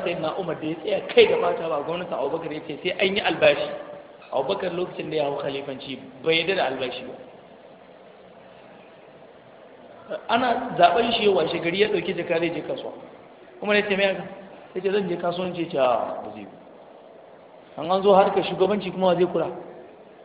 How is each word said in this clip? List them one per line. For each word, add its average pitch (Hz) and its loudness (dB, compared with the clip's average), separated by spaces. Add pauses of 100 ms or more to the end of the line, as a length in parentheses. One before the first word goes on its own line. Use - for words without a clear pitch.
Sayyidina 160 -4
Umar 170 -4
da 156 -6
ya 160 -4
tsaya - -4
kai 233 8
da - 2
fata 175 0
ba, 147 -2
gwamnatin 175 -6
Abubakar 147 -4
ya 151 -8
ce 147 -8
sai 180 0
an 190 2
yi 208 -2
albashi. 151 2 (600)
Abubakar, 190 -2
lokacin 170 -6
da 156 -4
ya 147 0
hau 143 -4
khalifanci, 135 -8 (260)
bai 160 4
yarda 165 0
da 135 0
albashi 131 -6
ba. - -12 (3250)
Ana 247 0
zaben 233 6
shi, 208 2
washe 170 2
gari 170 0
ya - 4
ɗauki 180 -2
jaka 170 -2
zai 170 0
je 151 -6
kasuwa. 123 -8 (680)
Umar 208 2
ya 202 4
ce, 202 2
"Me 190 2
haka?" 180 0 (520)
Ya 185 -6
ce, 190 0
"Zan 196 2
je 175 -2
kasuwanci." 175 -2
Ya - -8
ce, - -4
"A, 123 2
ba - -10
zai 107 -14
yi." 98 -14 (1300)
An, 151 -6
an 190 2
zo 202 8
harkar 196 6
shugabanci 185 0
kuma, 185 2
wa 175 6
zai 175 4
kula? 170 -2 (760)